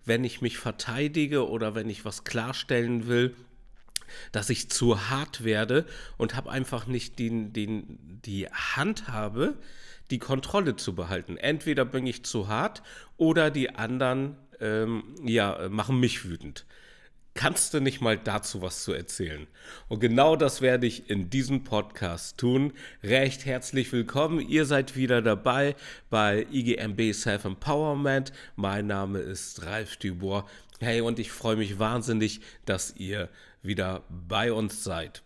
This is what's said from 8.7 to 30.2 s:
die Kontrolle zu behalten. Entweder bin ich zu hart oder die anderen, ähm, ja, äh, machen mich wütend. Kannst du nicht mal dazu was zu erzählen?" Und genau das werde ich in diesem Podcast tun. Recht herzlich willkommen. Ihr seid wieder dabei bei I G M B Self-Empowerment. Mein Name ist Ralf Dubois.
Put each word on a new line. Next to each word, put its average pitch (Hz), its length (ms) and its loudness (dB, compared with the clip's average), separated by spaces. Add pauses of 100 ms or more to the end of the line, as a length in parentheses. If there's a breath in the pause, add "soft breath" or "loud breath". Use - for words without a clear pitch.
die 127 80 0
Kontrolle 135 580 0
zu - 180 -6
behalten. 87 440 -4
Entweder 139 480 0
bin 131 200 -4
ich 120 160 -6
zu 104 260 -2
hart 131 340 -2 (340 loud breath)
oder 160 340 6
die 139 240 0
anderen, 127 600 0 (240)
ähm, 110 440 0 (200)
ja, 110 300 4
äh, 90 160 -4
machen 110 300 2
mich - 260 2
wütend. 82 400 -10 (680 loud breath)
Kannst - 400 2
du 151 80 2
nicht 131 220 0
mal 110 160 4
dazu 104 420 -4
was 90 240 -6
zu 101 80 -2
erzählen?" 78 540 -6 (420 loud breath)
Und 104 120 -4
genau 127 360 8
das 143 240 2
werde 127 260 6
ich - 220 -4
in 98 220 0
diesem 131 340 0
Podcast 98 720 -4
tun. 131 380 4 (280 loud breath)
Recht 135 440 2
herzlich 127 440 -2
willkommen. 147 500 2
Ihr 151 260 4
seid 135 300 2
wieder 123 260 4
dabei 123 540 2 (340 loud breath)
bei 107 420 4
I 131 120 2
G 117 100 4
M 107 200 -4
B 110 180 2
Self-Empowerment. 135 1200 0 (200 loud breath)
Mein 101 340 0
Name 98 320 0
ist - 440 -8
Ralf 101 320 -6
Dubois. 98 480 -2 (340 loud breath)